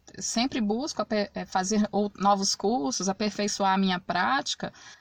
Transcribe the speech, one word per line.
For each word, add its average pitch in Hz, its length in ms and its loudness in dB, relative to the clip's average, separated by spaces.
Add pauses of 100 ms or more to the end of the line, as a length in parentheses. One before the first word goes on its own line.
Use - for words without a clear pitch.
(140)
eu 190 80 -12
sempre 254 380 -2
busco 226 400 -2
ape-, 208 340 -2
é, 180 120 -6
fazer 202 440 0
ou-, 208 280 0
novos 196 360 4
cursos, 233 540 0
aperfeiçoar 208 640 0
a 190 60 4
minha 185 200 4
prática. - 720 -2 (300)